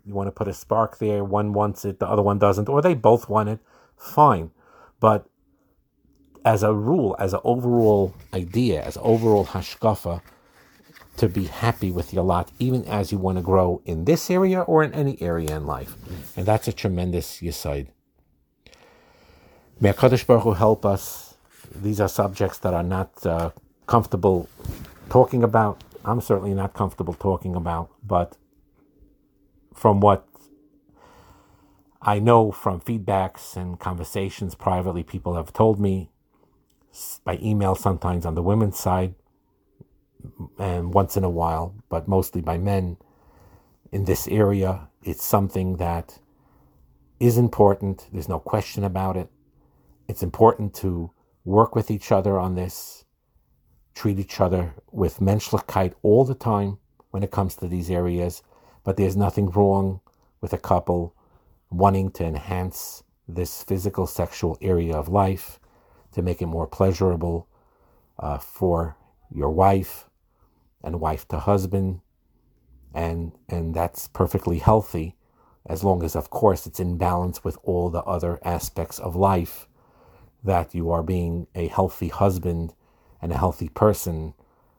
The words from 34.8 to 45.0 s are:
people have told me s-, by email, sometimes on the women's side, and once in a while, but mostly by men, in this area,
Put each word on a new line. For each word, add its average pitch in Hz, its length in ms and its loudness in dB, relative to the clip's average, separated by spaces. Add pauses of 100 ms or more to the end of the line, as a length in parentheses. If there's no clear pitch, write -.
people 90 320 -8
have 82 180 -6
told 110 280 2
me 95 300 -2 (840)
s-, - 320 -14
by 90 180 -4
email, 101 320 0
sometimes 90 500 0
on 82 100 -4
the 85 80 -2
women's 101 360 0
side, 92 360 0 (1400)
and 87 360 -4
once 98 220 2
in 95 80 2
a 90 60 0
while, 85 440 -2 (140)
but 82 180 -6
mostly 95 340 0
by 85 180 -2
men, 92 380 -2 (920)
in 101 140 -4
this - 240 0
area, 95 600 2 (140)